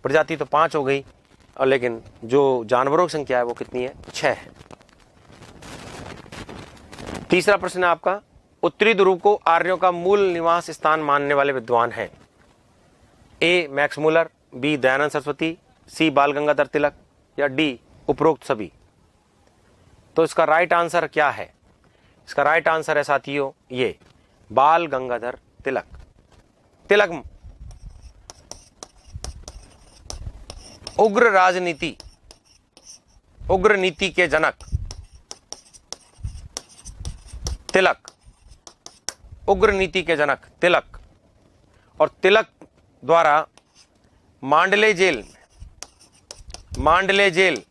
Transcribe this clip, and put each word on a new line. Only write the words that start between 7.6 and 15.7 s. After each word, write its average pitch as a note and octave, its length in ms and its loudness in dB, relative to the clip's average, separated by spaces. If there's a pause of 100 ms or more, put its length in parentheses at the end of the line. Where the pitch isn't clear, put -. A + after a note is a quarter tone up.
है F3 60 4
आपका, F3+ 300 -2 (420)
उत्तरी G#3+ 320 2
ध्रुव F#3+ 220 4
को G#3 180 4
आर्यों E3 420 2
का F#3 140 2
मूल F3+ 300 0
निवास E3+ 500 0
स्थान D#3 300 0
मानने C#3+ 340 0
वाले C#3 180 2
विद्वान A#2+ 400 0
हैं? A2 180 -8 (1300)
ए, E3+ 280 2
मैक्स C#3+ 280 -2
मूलर, D#3+ 300 2 (260)
बी, C#3+ 220 -2
दयानंद C3+ 340 2
सरस्वती, D3+ 480 -6 (300)